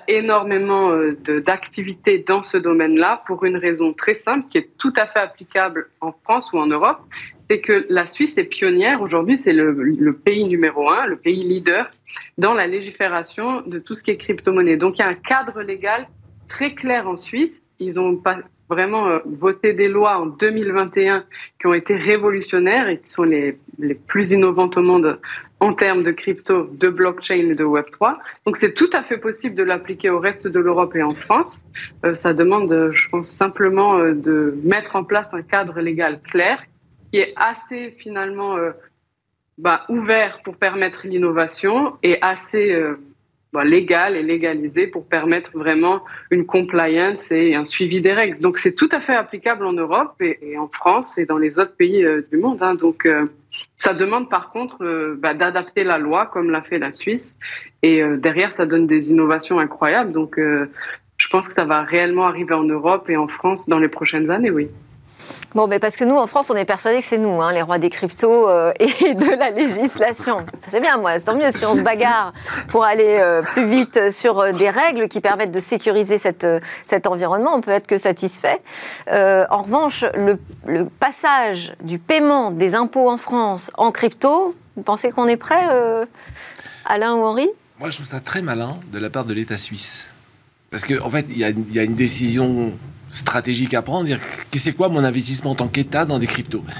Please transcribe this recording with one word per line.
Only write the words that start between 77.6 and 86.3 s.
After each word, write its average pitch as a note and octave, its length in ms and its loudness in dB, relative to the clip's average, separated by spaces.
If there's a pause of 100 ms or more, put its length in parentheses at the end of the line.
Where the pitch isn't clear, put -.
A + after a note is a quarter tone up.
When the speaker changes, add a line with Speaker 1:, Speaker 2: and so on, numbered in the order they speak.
Speaker 2:
peut G#3 100 -4
être G3+ 140 0
que G3+ 120 0
satisfait. - 640 -2 (500)
Euh, F#3+ 400 4
en G3+ 100 2
revanche, C4+ 440 0 (100)
le, G3+ 240 2 (280)
le E3 180 0
passage A#3+ 880 0 (100)
du E3+ 160 -8
paiement C#4+ 520 2
des F3 220 2
impôts A#3+ 360 2
en A#3+ 80 0
France G#3+ 600 -2
en A#3 140 4
crypto, D#4+ 640 0 (200)
vous G3+ 80 -10
pensez G#3+ 280 -2
qu'on A#3+ 160 0
est A#3 100 2
prêt, C#4 320 0
euh, A#3 360 0 (800)